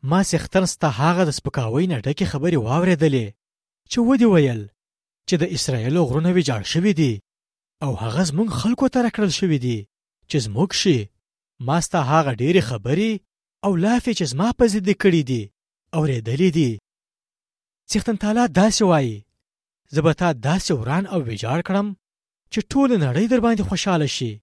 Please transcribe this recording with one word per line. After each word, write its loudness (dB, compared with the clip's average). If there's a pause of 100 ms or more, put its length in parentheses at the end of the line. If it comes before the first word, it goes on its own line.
ما 2
څښتن 0
ستا -2
هغه 0
د -2
سپکاوۍ -4
نه -2
ډکې -2
خبرې 0
واورېدلې 2 (640)
چې -2
ودې 4
ویل 2 (680)
چې 2
د 2 (120)
اسرائیلو 0
غرونه 0
ویجاړ 0
شوي 0
دي 2 (680)
او -4
هغه -2
زموږ -2
خلکو 0
ته -2
راکړل 0
شوي 0
دي -2 (520)
چې -2
زموږ -2
شي. 2 (600)
ما 0
ستا -2
هغه 2
ډېرې 2
خبرې -2 (500)
او 0
لافې 0
چې -2
زما -2
په 2
ضد 0
یې 2
کړې 4
دي، -2 (500)
اورېدلې 0
دي. 2 (1160)
څښتن -2
تعالی 0
داسې 2
وایي، 2 (680)
«زه 0
به 4
تا 0
داسې -2
وران -2
او -4
ویجاړ -4
کړم -2 (640)
چې -2
ټوله 2
نړۍ 0
در 2
باندې 0
خوشحاله 0
شي. -6 (100)